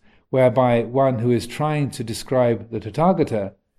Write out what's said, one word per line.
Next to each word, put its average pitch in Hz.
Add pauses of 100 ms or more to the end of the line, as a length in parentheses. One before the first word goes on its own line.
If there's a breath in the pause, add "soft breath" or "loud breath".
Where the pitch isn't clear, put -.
(300 soft breath)
whereby 123
one 127
who 120
is 117
trying 151
to -
describe 117
the 113
Tathagata 127 (260)